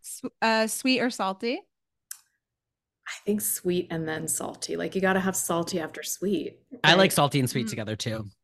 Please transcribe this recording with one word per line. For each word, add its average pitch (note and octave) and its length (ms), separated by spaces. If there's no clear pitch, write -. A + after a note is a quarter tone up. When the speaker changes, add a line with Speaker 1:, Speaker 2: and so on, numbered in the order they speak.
Speaker 1:
S-, - 160
uh, A3 240
sweet C4 340
or B3 80
salty? A#3 540
Speaker 2:
I - 40
think G#3 160
sweet F3+ 500
and E3 160
then D#3+ 220
salty. - 480
Like, E3+ 180
you F#3+ 60
gotta F#3+ 200
have F#3 160
salty E3+ 440
after D#3 220
sweet, - 560
Speaker 3:
I D#3 80
like F3+ 60
Speaker 2:
right? F#3+ 140
Speaker 3:
salty C#3+ 280
and B2+ 80
sweet B2+ 180
Speaker 1:
Mm. A3 40
Speaker 3:
together A2 260
too. A2 300